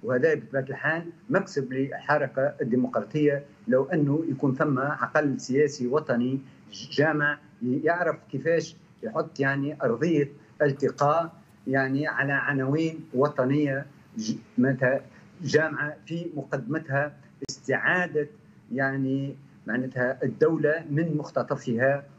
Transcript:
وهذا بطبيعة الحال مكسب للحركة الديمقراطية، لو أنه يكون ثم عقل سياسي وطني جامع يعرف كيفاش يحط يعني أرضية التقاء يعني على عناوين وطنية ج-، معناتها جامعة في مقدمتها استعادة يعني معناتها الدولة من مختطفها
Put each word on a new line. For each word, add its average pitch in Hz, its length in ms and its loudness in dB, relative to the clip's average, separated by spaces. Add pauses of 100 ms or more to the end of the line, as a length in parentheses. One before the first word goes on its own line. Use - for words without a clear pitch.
وهذا 127 300 2
بطبيعة 135 360 -2
الحال 156 360 -2 (240)
مكسب 151 440 0
للحركة 139 880 0
الديمقراطية، 127 800 0 (240)
لو 127 180 4
أنه 156 440 0
يكون 131 260 0
ثم 147 240 0
عقل 143 600 0
سياسي 135 480 0
وطني 131 520 0 (520)
جامع 151 460 2 (240)
يعرف 156 540 0 (160)
كيفاش 160 440 0 (280)
يحط - 360 -6
يعني 139 440 0
أرضية 143 480 2 (300)
التقاء 147 720 2 (340)
يعني 135 400 0
على 139 260 -2
عناوين 143 680 0 (140)
وطنية 139 720 2 (320)
ج-، 110 180 -4 (220)
معناتها 131 440 2 (400)
جامعة 151 640 0
في 170 300 -8
مقدمتها 139 800 -4 (360)
استعادة 147 800 0 (460)
يعني 135 640 -2 (320)
معناتها 127 560 -2
الدولة 156 680 2
من 151 280 0
مختطفها 135 840 -2 (160)